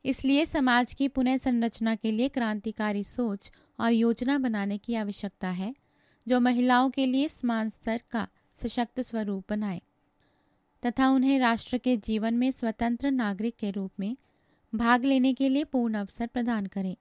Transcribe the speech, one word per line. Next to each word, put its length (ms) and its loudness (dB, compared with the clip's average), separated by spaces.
इसलिए 420 0
समाज 480 0
की 140 -2
पुनः 280 0
संरचना 580 0
के 180 -2
लिए 160 0
क्रांतिकारी 760 -4
सोच 480 -6
और 100 2
योजना 480 2
बनाने 400 -2
की 160 -6
आवश्यकता 540 -6
है, 260 -6
जो 120 4
महिलाओं 500 4
के 160 0
लिए 220 0
समान 400 -2
स्तर 320 -6
का 180 -4
सशक्त 360 -4
स्वरूप 480 -4
बनाए 320 -4
तथा 240 2
उन्हें 300 4
राष्ट्र 400 0
के 180 2
जीवन 380 -2
में 160 2
स्वतंत्र 600 -2
नागरिक 460 -2
के 140 -4
रूप 200 -6
में 160 -4
भाग 300 4
लेने 300 4
के 140 0
लिए 160 2
पूर्ण 300 -2
अवसर 320 -6
प्रदान 400 -2
करें। 340 -6